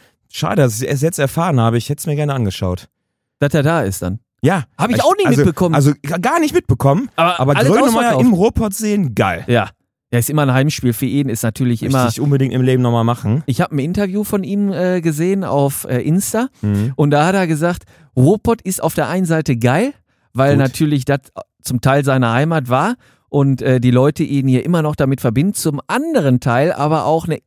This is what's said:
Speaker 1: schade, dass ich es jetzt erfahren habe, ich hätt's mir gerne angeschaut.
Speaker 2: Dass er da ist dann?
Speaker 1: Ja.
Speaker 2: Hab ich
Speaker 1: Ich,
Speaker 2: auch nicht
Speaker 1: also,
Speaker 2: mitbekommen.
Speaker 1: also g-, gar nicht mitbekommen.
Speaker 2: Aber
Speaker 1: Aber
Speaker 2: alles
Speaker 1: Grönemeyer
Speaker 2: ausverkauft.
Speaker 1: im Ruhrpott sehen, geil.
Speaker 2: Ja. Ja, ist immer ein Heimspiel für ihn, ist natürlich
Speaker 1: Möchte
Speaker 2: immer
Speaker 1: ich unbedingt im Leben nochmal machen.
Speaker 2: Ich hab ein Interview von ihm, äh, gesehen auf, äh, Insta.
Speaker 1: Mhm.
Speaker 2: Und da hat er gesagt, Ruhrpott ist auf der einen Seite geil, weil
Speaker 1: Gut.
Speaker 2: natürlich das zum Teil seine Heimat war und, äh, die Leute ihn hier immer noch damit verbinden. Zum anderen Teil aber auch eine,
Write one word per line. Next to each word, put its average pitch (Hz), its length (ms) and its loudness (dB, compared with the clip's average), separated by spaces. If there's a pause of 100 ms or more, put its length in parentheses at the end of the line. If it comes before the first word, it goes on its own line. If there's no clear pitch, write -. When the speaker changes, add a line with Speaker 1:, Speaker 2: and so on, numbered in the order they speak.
(300)
Speaker 1:
schade, 180 320 -2
dass 117 200 0
ich - 80 -4
es 139 120 -2
jetzt 160 180 -2
erfahren 151 400 0
habe, 113 180 2
ich 113 120 -4
hätt's 147 180 -8
mir 151 100 -2
gerne 147 160 -2
angeschaut. 98 540 -4 (520)
Speaker 2:
Dass 143 140 0
er 151 100 2
da 160 180 2
ist 101 200 -4
dann? 95 180 -6 (220)
Speaker 1:
Ja. 156 240 0 (120)
Speaker 2:
Hab - 140 0
ich 240 60 0
Speaker 1:
Ich, - 60 0
Speaker 2:
auch 339 120 2
nicht 403 120 0
Speaker 1:
also, 247 120 2
Speaker 2:
mitbekommen. 165 340 2
Speaker 1:
also 143 200 4
g-, 156 280 -6
gar 277 200 0
nicht 302 120 0
mitbekommen. 175 600 0
Speaker 2:
Aber 170 240 0
Speaker 1:
Aber 135 160 2
Speaker 2:
alles 190 140 2
Speaker 1:
Grönemeyer 254 180 4 (220)
Speaker 2:
ausverkauft. 226 160 2
Speaker 1:
im 247 80 4
Ruhrpott 214 400 0
sehen, 202 420 -2
geil. 95 320 -2
Speaker 2:
Ja. 117 220 0 (420)
Ja, 120 80 0
ist 113 100 -2
immer 147 140 0
ein 131 100 2
Heimspiel 131 400 0
für 135 120 -4
ihn, 139 240 -2
ist 110 140 -6
natürlich 120 380 -2
Speaker 1:
Möchte 135 160 0
Speaker 2:
immer 123 120 2
Speaker 1:
ich 110 120 -4
unbedingt 135 320 0
im 127 80 0
Leben 127 220 2
nochmal 117 220 2
machen. 120 420 -2
Speaker 2:
Ich 135 140 0
hab - 100 -2
ein 147 80 -2
Interview 190 460 -2
von 202 180 -2
ihm, 202 300 -2
äh, 180 280 -2
gesehen 170 440 -2
auf, 139 400 -2
äh, 123 160 -2
Insta. 196 480 -2 (120)
Speaker 1:
Mhm. 104 360 0
Speaker 2:
Und 147 140 2
da 147 140 4
hat 185 100 2
er 190 120 0
gesagt, 160 360 -2 (340)
Ruhrpott 214 440 2
ist - 220 -6
auf 160 100 -2
der 147 140 -2
einen 185 180 -2
Seite 160 320 0
geil, 143 360 0 (400)
weil 135 240 2
Speaker 1:
Gut. - 80 4
Speaker 2:
natürlich 143 400 -2
das 143 140 0 (440)
zum 127 180 -2
Teil 139 240 4
seine 131 260 2
Heimat 143 380 0
war 156 260 0 (340)
und, 139 340 0
äh, 127 160 2
die 123 120 2
Leute 131 320 2
ihn 139 240 -2
hier 127 160 2
immer 165 200 0
noch 151 120 -2
damit 135 260 -2
verbinden. 139 340 0
Zum 147 320 -4
anderen 214 520 0
Teil 131 320 0
aber 151 340 -2
auch 160 200 0
eine, 165 220 -6